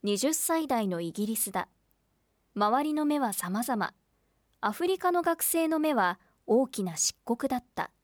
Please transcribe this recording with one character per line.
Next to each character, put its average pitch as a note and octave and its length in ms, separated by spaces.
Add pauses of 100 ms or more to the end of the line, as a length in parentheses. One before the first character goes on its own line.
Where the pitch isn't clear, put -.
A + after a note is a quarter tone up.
二 G3+ 160
十 C#4+ 140
歳 E4 340
代 A3+ 200
の F3 140
イ E3+ 100
ギ G3+ 140
リ A3 100
ス - 160
だ。 F#3 160 (880)
周 G#3+ 280
り D4+ 100
の D4+ 100
目 G3 160
は F#3 140
様 G3 320
々。 G#3+ 280 (680)
ア G#3 100
フ E4 140
リ F#4 140
カ F4+ 120
の F4 120
学 E4 180
生 E4 260
の D#4 120
目 D4+ 160
は G#3+ 240 (260)
大 B3+ 220
き - 160
な E3+ 120
漆 - 200 (100)
黒 A#3+ 240
だ B3+ 80
っ - 80 (100)
た。 - 140 (140)